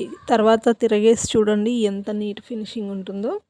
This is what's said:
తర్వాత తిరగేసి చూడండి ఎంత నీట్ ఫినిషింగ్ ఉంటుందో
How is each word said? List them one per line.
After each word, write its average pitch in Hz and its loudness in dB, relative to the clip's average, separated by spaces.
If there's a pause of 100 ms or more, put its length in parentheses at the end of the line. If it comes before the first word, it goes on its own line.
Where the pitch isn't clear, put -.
(240)
తర్వాత 220 2 (100)
తిరగేసి 220 4
చూడండి 214 2 (100)
ఎంత 202 -4
నీట్ 208 -6
ఫినిషింగ్ 214 -10
ఉంటుందో 196 -8 (160)